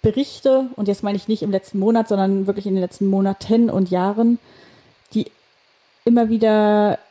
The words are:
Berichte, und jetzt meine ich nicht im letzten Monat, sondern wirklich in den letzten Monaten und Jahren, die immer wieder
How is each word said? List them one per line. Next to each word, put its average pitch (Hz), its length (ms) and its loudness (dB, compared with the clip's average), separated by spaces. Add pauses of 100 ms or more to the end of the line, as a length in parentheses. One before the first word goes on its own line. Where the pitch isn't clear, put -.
Berichte, 262 640 0 (100)
und 208 100 -4
jetzt 202 160 -4
meine 208 140 -2
ich - 100 -8
nicht 214 160 -2
im 208 80 -4
letzten 196 280 -4
Monat, 226 280 2
sondern 196 400 0
wirklich 196 180 -4
in 190 100 -2
den 190 60 0
letzten 180 260 -4
Monaten 196 640 0
und 185 220 -2
Jahren, 208 480 0 (720)
die 214 120 -2 (800)
immer 233 240 2
wieder 214 680 2 (140)